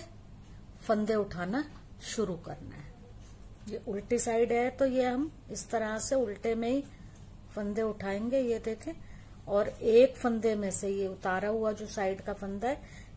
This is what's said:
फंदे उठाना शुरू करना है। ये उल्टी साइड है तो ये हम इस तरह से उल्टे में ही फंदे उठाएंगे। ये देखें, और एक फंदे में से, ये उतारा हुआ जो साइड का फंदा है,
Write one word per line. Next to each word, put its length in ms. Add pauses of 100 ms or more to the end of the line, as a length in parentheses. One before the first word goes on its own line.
(800)
फंदे 360
उठाना 480 (420)
शुरू 320
करना 380
है। 100 (800)
ये 200
उल्टी 320
साइड 320
है 200
तो 160
ये 180
हम 260 (200)
इस 180
तरह 300
से 180
उल्टे 380
में 140
ही 140 (720)
फंदे 280
उठाएंगे। 580
ये 180
देखें, 340 (540)
और 220
एक 480
फंदे 380
में 160
से, 180
ये 180
उतारा 420
हुआ 240
जो 140
साइड 340
का 140
फंदा 320
है, 140 (360)